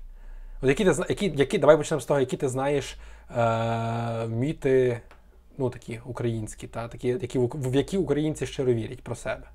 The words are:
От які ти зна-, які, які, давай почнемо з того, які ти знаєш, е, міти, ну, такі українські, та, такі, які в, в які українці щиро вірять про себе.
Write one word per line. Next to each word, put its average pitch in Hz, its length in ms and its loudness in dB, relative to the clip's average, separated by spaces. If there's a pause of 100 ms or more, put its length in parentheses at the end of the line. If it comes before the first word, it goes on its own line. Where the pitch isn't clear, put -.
(600)
От 131 80 4
які 208 160 4
ти 208 80 6
зна-, - 160 -2
які, 156 260 0
які, 139 220 4
давай 147 200 10
почнемо 147 240 0
з - 40 -10
того, 143 140 2
які 131 180 0
ти 139 120 0
знаєш, 135 480 -2 (400)
е, 113 880 0
міти, 127 760 2 (560)
ну, 127 120 0
такі 120 360 -12
українські, 117 600 -4
та, 117 200 -8
такі, - 200 -6
які 123 320 -2
в, 123 120 2 (200)
в 131 40 2
які 139 220 0
українці 147 480 0
щиро 127 280 0
вірять 113 300 -6
про 117 120 -6
себе. - 280 -6 (120)